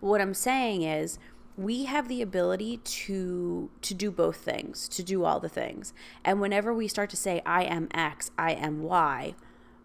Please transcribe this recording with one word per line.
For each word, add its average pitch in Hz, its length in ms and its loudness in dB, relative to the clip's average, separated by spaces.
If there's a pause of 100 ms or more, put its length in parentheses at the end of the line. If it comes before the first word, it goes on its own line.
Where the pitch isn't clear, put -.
But 202 80 -2
what 208 120 6
I'm 196 140 2
saying 240 480 2
is 156 360 0 (380)
we 226 280 -2
have 269 240 -2
the 247 120 -2
ability 190 580 0
to, 180 920 -4 (120)
to - 120 -4
do 202 160 -2
both 165 280 2
things, - 500 -6
to - 140 -6
do 180 220 0
all 156 140 4
the 165 100 -4
things. - 440 -6 (320)
And 196 160 4
whenever 202 340 2
we 226 140 0
start 202 220 0
to - 60 -8
say, 175 300 0
"I 180 180 4
am 165 300 -2
X, 151 420 -2
I 165 160 2
am 151 300 -2
Y," 151 520 2 (500)